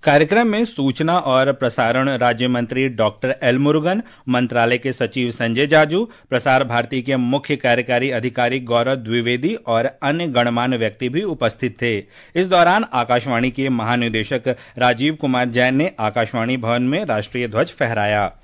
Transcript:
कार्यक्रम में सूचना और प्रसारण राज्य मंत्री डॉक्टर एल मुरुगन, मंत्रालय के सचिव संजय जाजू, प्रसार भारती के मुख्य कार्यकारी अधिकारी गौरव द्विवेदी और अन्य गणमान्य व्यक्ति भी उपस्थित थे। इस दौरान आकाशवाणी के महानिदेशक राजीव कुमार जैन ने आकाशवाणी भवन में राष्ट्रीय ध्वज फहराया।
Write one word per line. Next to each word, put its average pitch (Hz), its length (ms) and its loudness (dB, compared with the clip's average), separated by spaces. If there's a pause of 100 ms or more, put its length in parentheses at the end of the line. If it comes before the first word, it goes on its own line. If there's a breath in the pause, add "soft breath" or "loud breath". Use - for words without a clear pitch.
कार्यक्रम 156 420 4
में 220 180 0
सूचना 156 560 -2
और 135 320 2
प्रसारण 127 580 0
राज्य 123 380 0
मंत्री 123 400 0
डॉक्टर 113 540 -2
एल 127 160 2
मुरुगन, 156 440 0 (260 loud breath)
मंत्रालय 120 500 2
के 131 140 -4
सचिव 120 380 -2
संजय 117 360 -2
जाजू, 156 380 4 (260 loud breath)
प्रसार 131 340 2
भारती 120 380 -2
के 135 140 -2
मुख्य 135 400 0
कार्यकारी 123 540 0
अधिकारी 123 500 -2
गौरव 120 360 0
द्विवेदी 120 600 -2
और 120 340 -2 (120)
अन्य 156 260 -2
गणमान्य 120 480 0
व्यक्ति 113 320 -4
भी 151 160 -4
उपस्थित 123 580 -4
थे। 120 140 0 (380 loud breath)
इस 180 120 0
दौरान 180 460 4
आकाशवाणी 123 580 0
के 135 180 -4
महानिदेशक 120 880 -2 (220 loud breath)
राजीव 123 360 2
कुमार 127 340 0
जैन 123 260 2
ने 156 260 0
आकाशवाणी 113 560 -2
भवन 120 260 0
में 147 220 0
राष्ट्रीय 123 440 -4
ध्वज 117 300 -2
फहराया। 104 540 0 (120)